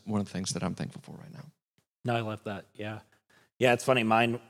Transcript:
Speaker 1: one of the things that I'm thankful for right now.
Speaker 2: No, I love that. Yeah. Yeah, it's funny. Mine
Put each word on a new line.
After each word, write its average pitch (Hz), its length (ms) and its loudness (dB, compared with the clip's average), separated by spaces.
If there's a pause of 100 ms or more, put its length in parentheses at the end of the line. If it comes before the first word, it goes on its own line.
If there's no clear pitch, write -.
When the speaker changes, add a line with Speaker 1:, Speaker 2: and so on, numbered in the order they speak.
Speaker 1:
one 107 160 0
of 98 60 0
the - 60 -14
things 92 200 -4
that - 100 -4
I'm 92 120 -2
thankful - 280 -8
for 73 100 -16
right - 200 -16
now. 139 120 -14 (600)
Speaker 2:
No, 120 120 0
I 117 40 0
love 107 240 -6
that. 101 300 -8
Yeah. 107 260 -8 (580)
Yeah, 123 140 6
it's 120 120 2
funny. 127 180 4
Mine 117 480 4